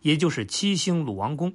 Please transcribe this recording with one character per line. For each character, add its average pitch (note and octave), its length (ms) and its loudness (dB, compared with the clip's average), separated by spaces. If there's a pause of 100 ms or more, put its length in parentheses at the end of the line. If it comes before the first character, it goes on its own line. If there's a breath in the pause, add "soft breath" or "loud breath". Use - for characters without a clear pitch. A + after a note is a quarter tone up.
也 D#3 140 4
就 D#3+ 140 2
是 A2+ 160 -4
七 G3+ 300 0
星 E3+ 280 0
鲁 G#2+ 120 -4
王 A#2 200 -4
宫。 F3+ 180 -2